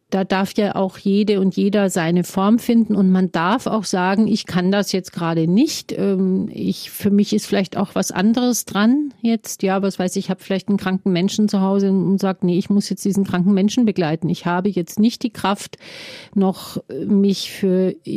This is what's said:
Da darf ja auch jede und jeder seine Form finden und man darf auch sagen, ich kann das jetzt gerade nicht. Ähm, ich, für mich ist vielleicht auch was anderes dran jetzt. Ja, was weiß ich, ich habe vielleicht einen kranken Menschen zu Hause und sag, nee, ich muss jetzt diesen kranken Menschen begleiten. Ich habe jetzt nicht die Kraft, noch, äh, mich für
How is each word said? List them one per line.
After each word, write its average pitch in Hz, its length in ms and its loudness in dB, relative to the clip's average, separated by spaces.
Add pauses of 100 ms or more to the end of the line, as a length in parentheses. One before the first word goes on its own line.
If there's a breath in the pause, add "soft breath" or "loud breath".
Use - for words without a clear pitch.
(100)
Da 190 120 0
darf 190 340 -2
ja 208 200 0
auch 190 220 -2
jede 202 420 2
und 190 160 0
jeder 196 340 2
seine 175 320 0
Form 202 380 2
finden 226 340 2
und 190 160 4
man 185 220 2
darf 175 340 0
auch 165 160 -2
sagen, 190 460 0
ich - 180 -2
kann 180 240 0
das 202 220 0
jetzt 185 200 -4
gerade 165 360 0
nicht. 247 420 0
Ähm, 190 640 0
ich, - 400 -6
für - 180 0
mich 202 240 2
ist 214 120 -2
vielleicht 196 300 -2
auch - 200 -4
was - 160 -2
anderes 233 540 2
dran 254 540 2
jetzt. 226 440 -4
Ja, 190 180 0
was 196 160 -2
weiß 180 160 -2
ich, 196 120 -4
ich - 40 -4
habe 185 100 -4
vielleicht - 280 -4
einen 202 100 2
kranken 190 340 -2
Menschen 196 360 2
zu 202 120 0
Hause 196 300 2
und 190 280 2
sag, 190 260 -2
nee, 175 120 2
ich - 140 -2
muss 202 180 2
jetzt - 160 -6
diesen 196 200 0
kranken 180 280 0
Menschen 202 320 2
begleiten. 165 440 0
Ich 175 180 -4
habe 180 220 0
jetzt 185 320 -4
nicht 233 240 2
die 233 80 -2
Kraft, - 440 -4 (600 loud breath)
noch, 190 400 0 (120)
äh, 143 160 -8
mich 196 460 2
für 185 460 0 (200)